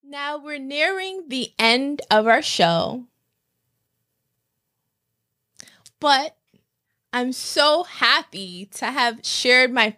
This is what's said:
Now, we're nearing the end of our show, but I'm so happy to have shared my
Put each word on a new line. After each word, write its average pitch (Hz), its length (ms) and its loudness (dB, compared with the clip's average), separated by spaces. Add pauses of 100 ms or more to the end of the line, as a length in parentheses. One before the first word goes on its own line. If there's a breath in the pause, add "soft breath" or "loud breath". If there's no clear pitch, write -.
Now, 285 340 -8
we're 294 220 -10
nearing 349 680 -4
the 254 300 -6
end 254 520 0
of 214 160 4
our 233 160 4
show, 170 640 0 (3000 loud breath)
but 285 380 0 (760)
I'm 247 220 -4
so 294 520 2
happy 196 880 -2
to - 120 -8
have 240 380 -2
shared 254 480 2
my 220 260 0